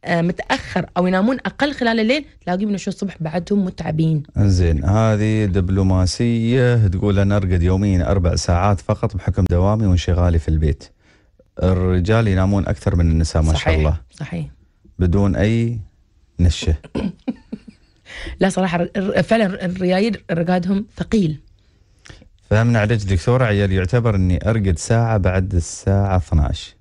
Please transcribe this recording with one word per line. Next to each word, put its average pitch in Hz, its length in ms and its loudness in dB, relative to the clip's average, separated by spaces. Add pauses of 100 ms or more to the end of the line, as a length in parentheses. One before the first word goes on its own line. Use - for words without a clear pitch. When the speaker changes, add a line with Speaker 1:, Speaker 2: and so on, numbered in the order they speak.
Speaker 1:
آه، 170 180 0
متأخر - 640 -4 (100)
أو 180 100 0
ينامون 190 300 0 (100)
أقل 277 280 -4
خلال 233 260 0
الليل، 262 240 0 (200)
تلاقيهم 196 260 -2
ينشون 196 240 -6
الصبح 190 260 -8
بعدهم 175 440 -2
متعبين. 160 580 -2 (140)
Speaker 2:
إنزين، 90 480 2
هذه 107 600 2
دبلوماسية 104 1400 2
تقول: 95 320 0
"أنا 101 180 2
أرقد 92 260 0
يوميًا 92 480 2
أربع 87 260 2
ساعات 92 440 0
فقط 107 360 -4
بحكم 95 340 0
دوامي 101 360 2
وانشغالي 87 520 2
في 80 100 -4
البيت". 78 360 0 (800)
الرجال 92 640 2
ينامون 95 380 2
أكثر 95 300 -2
من 85 140 4
النساء، 80 320 2
ما 78 60 2
شاء 78 100 2
Speaker 1:
صحيح، - 200 0
Speaker 2:
الله. 78 180 0 (140)
Speaker 1:
صحيح. - 360 -10 (520)
Speaker 2:
بدون 90 380 2
أي 117 420 0 (640)
نشة. 85 340 2 (220)
Speaker 1:
<laughs> - 1400 -10
لا، 185 80 2
صراحة، 185 300 -2
الر-، 175 180 -2
الر-، 196 260 -2
فعلًا 220 240 0
الر-، 185 180 -6
الريايل 185 540 -2 (140)
رقادهم 180 540 -2 (100)
ثقيل. 170 440 -2 (1120)
Speaker 2:
فهمنا 113 280 2
عليك، 107 240 0
دكتورة. 110 420 0
عيال، 101 280 0
يعتبر 110 420 0
إني 92 360 0
أرقد 98 280 0
ساعة 113 380 0
بعد 95 380 0
الساعة 98 640 0
اثناعش. 76 640 -2